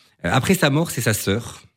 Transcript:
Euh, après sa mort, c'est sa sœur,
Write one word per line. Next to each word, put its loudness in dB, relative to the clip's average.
Euh, -2
après 2
sa 2
mort, 0
c'est -6
sa 0
sœur, -4